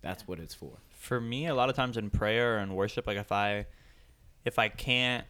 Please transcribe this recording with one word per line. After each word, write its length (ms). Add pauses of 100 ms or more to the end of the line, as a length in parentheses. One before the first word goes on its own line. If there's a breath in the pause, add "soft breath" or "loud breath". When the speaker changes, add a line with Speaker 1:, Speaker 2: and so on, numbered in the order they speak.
Speaker 1:
that's 220
Speaker 2:
Yeah. 40
Speaker 1:
what 140
it's 140
for. 240 (100)
Speaker 3:
For 320
me, 260
a 80
lot 160
of 60
times 200
in 140
prayer 480
and 160
worship, 320
like, 120
if 140
I, 340 (760 soft breath)
if 140
I 100
can't 600